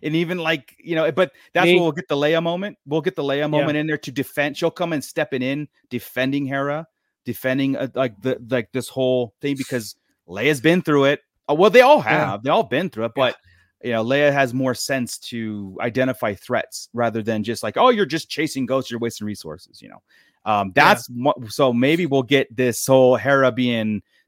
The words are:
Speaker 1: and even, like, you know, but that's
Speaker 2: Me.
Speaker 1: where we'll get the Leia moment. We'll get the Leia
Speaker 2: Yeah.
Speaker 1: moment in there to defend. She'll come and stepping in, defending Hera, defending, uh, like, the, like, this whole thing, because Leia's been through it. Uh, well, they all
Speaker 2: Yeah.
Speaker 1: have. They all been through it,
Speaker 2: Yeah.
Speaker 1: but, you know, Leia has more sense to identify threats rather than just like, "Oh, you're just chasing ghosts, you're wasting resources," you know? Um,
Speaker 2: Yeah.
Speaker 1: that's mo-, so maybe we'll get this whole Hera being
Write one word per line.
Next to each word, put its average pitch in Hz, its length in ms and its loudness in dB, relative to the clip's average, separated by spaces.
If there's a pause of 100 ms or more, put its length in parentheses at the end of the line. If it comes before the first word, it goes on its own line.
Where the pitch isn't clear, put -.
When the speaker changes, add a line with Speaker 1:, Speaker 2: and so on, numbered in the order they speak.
Speaker 1:
and 160 140 -2
even, 170 220 -2
like, 160 400 -4
you 165 160 -8
know, 160 180 2
but 180 200 0 (200)
that's 170 140 4
Speaker 2:
Me. 175 80 6
Speaker 1:
where 175 80 4
we'll 160 100 0
get 160 160 -10
the 147 80 0
Leia 156 260 2
moment. 170 440 -6
We'll 151 160 -2
get 180 140 -4
the 147 60 -4
Leia 139 180 -2
Speaker 2:
Yeah. 151 80 0
Speaker 1:
moment 147 280 0
in 156 100 -2
there 151 120 -4
to - 120 -12
defend. 139 460 -4
She'll 165 140 -2
come 165 240 -4
and 135 100 -4
stepping 139 380 -4
in, 139 260 -4 (220)
defending 131 560 -4
Hera, 139 400 -6 (400)
defending, 131 500 -2
uh, 135 180 -4
like, 123 280 -2
the, 131 260 -4
like, 120 240 -4
this 127 160 -6
whole 127 540 -2
thing, 143 160 -4
because 123 360 -6 (320)
Leia's 117 360 0
been 170 180 4
through 147 240 2
it. 143 160 2 (300)
Uh, 147 40 2
well, 185 140 6
they 240 140 8
all 285 160 8
Speaker 2:
Yeah. 117 320 0
Speaker 1:
have. 104 120 -6
They 131 80 -2
all 208 120 4
been 123 260 -2
through 110 160 -6
it, 110 100 -6
Speaker 2:
Yeah. 135 120 0
Speaker 1:
but, - 100 -4 (480)
you 120 80 -4
know, 110 120 0
Leia 143 280 4
has 135 220 2
more 131 200 0
sense 127 440 -6
to 104 640 -10
identify 123 500 -2
threats - 640 -6
rather 117 280 -2
than 107 220 -4
just 113 180 -6
like, 107 140 -6
"Oh, 254 140 4
you're 196 160 0
just 131 240 -6
chasing 139 340 -4
ghosts, 131 260 -2
you're 117 100 -6
wasting 113 260 -6
resources," - 560 -14
you 50 80 -20
know? 50 120 -20 (420)
Um, 104 240 0
Speaker 2:
Yeah. 92 40 -10 (220)
Speaker 1:
that's 120 160 -4
mo-, 120 240 0 (140)
so 131 260 2
maybe 156 320 2
we'll 135 160 0
get 135 340 0
this 123 300 -2
whole 131 300 6
Hera 131 360 2
being 110 500 -2 (260)